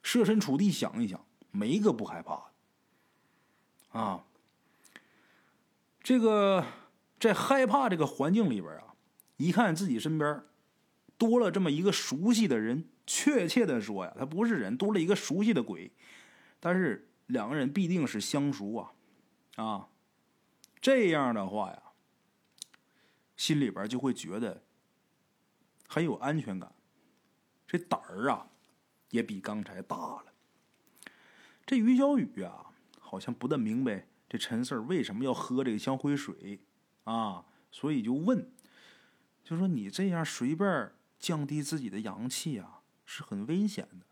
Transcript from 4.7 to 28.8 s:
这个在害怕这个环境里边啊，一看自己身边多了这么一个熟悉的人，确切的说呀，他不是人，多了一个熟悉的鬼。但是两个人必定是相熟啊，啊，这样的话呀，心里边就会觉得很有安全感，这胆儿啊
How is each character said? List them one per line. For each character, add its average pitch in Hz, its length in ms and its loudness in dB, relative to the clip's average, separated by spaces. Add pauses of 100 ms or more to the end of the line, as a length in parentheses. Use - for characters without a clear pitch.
这 254 180 4
个 202 460 6 (540)
在 214 140 6
害 269 320 4
怕 247 240 4
这 185 60 2
个 156 100 2
环 147 280 0
境 214 160 4
里 104 120 -2
边 78 140 -12
啊， - 200 -20 (420)
一 165 140 2
看 190 240 4
自 190 120 -2
己 117 120 0
身 156 180 -2
边 147 260 -2 (760)
多 233 220 6
了 196 120 4
这 196 80 0
么 175 120 4
一 151 100 0
个 190 100 4
熟 180 400 0
悉 220 160 6
的 127 100 4
人， 120 320 0 (160)
确 240 420 2
切 226 180 4
的 127 160 0
说 98 240 -6
呀， - 120 -12
他 135 80 -4
不 175 200 0
是 233 100 0
人， 107 220 -2
多 202 160 0
了 185 60 2
一 160 60 2
个 190 100 4
熟 196 280 -2
悉 226 100 4
的 131 100 4
鬼。 90 280 -10 (680)
但 175 140 0
是 170 360 0 (180)
两 120 220 -2
个 147 60 -4
人 139 160 0
必 185 160 0
定 165 200 0
是 110 120 -4
相 143 320 0
熟 104 240 -6
啊， 98 180 -10 (600)
啊， 107 340 -6 (920)
这 254 280 4
样 139 240 2
的 98 140 -2
话 98 220 -4
呀， - 140 -16 (1500)
心 151 220 0
里 127 100 2
边 95 180 -6
就 123 120 -4
会 131 140 -2
觉 92 260 -8
得 107 220 -6 (1300)
很 156 160 -2
有 139 120 -2
安 147 220 -4
全 98 220 -6
感， - 140 -16 (920)
这 175 120 -4
胆 - 240 -4
儿 104 280 -4
啊 107 180 -4 (640)